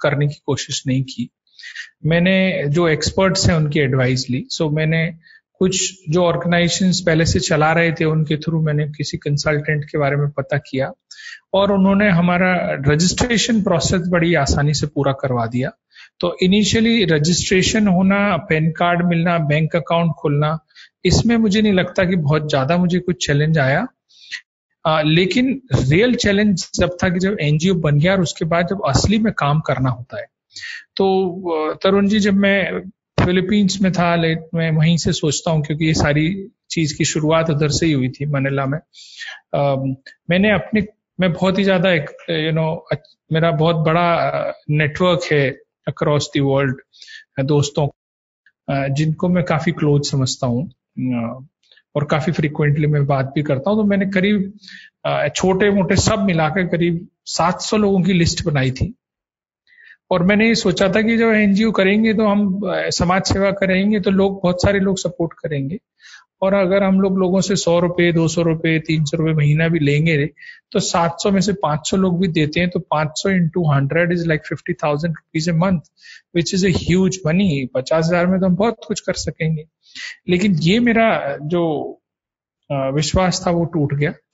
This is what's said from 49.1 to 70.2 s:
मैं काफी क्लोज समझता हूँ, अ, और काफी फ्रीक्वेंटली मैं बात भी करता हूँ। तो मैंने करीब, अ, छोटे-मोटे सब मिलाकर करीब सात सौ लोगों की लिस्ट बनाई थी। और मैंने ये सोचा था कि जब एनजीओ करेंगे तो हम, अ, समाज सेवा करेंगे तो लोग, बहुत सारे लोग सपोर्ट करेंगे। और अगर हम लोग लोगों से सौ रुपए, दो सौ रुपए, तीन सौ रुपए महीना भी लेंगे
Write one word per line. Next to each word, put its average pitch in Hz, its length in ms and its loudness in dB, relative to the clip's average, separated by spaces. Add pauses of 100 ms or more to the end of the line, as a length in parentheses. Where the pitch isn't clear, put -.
मैं 180 140 0
काफी 165 280 0
क्लोज 143 340 0
समझता 131 420 -2
हूँ, 120 240 -4 (280)
अ, 127 460 -6 (500)
और 143 100 0
काफी 165 260 0
फ्रीक्वेंटली 147 560 0
मैं 147 180 2
बात 135 200 0
भी 147 180 -4
करता 143 260 -2
हूँ। 214 100 2
तो 220 40 0
मैंने 202 220 2
करीब, 196 540 0 (460)
अ, 143 300 -2
छोटे-मोटे 190 600 2
सब 202 240 2
मिलाकर 175 480 0
करीब 170 400 -2 (180)
सात 175 360 -2
सौ - 160 -2
लोगों 196 240 2
की 185 120 2
लिस्ट 165 320 0
बनाई 135 260 0
थी। 170 240 -6 (1160)
और 180 120 0
मैंने 202 240 4
ये 226 80 2
सोचा 196 340 0
था 202 120 0
कि 226 160 2
जब 226 100 2
एनजीओ 214 440 2
करेंगे 208 420 2
तो 214 140 2
हम, 202 340 0
अ, 165 280 -4
समाज 180 340 0
सेवा 196 280 0
करेंगे 196 480 0
तो 190 120 0
लोग, 196 320 0
बहुत 180 180 0
सारे 202 180 2
लोग 196 180 0
सपोर्ट 170 360 -6
करेंगे। 151 440 -6 (640)
और 190 120 2
अगर 196 300 2
हम 190 180 2
लोग 190 160 0
लोगों 185 240 2
से 196 140 0
सौ 170 240 2
रुपए, 175 320 2
दो 165 160 2
सौ 165 140 0
रुपए, 165 380 0
तीन 156 260 -2
सौ 160 120 -4
रुपए 160 140 0
महीना 151 360 2
भी 165 120 0
लेंगे 151 520 0 (400)